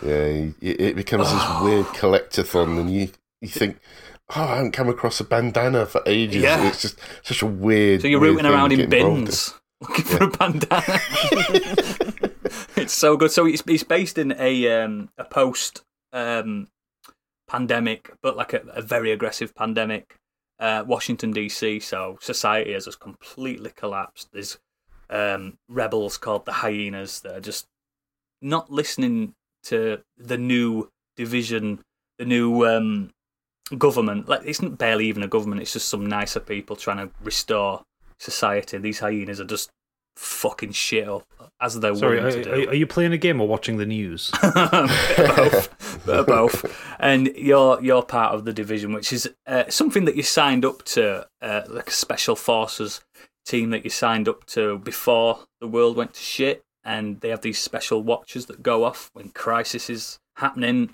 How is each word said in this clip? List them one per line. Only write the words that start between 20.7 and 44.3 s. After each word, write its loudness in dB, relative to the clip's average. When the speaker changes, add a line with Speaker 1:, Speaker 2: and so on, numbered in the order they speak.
Speaker 2:
Washington -4
D -4
C. -4
So -8
society -2
has -6
just -16
completely -12
collapsed. -10
There's, -12
um, -4
rebels -2
called -4
the -6
Hyenas -6
that -14
are -12
just -10
not -4
listening -2
to -2
the -6
new 0
division, -4
the -10
new, 4
um, 2
government. 2
Like, 0
it's -6
not -6
barely 2
even -2
a -6
government. -2
It's -8
just -6
some -6
nicer -4
people -10
trying -4
to -18
restore -2
society. -2
These -6
hyenas -4
are -10
just -8
fucking -6
shit -2
up, -8
as -4
they're 2
Speaker 3:
Sorry, 4
Speaker 2:
willing 0
Speaker 3:
are, -6
Speaker 2:
to -6
do. -8
Speaker 3:
are, 0
are 0
you 2
playing 0
a 0
game 2
or 4
watching -2
the -2
news? -6